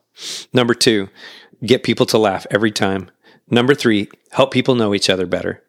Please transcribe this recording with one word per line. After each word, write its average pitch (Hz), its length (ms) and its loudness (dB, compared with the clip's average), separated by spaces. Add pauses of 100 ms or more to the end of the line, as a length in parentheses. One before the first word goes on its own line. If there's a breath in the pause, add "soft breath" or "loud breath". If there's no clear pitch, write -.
(540 loud breath)
Number 120 200 4
two, 104 340 0 (560 loud breath)
get 117 180 2
people 117 240 0
to 117 120 2
laugh 98 320 0
every 107 200 0
time. 98 400 -2 (400 soft breath)
Number 123 240 2
three, 107 340 0 (220)
help 135 220 0
people 131 220 0
know 107 200 0
each 98 160 0
other 92 160 0
better. 92 420 -6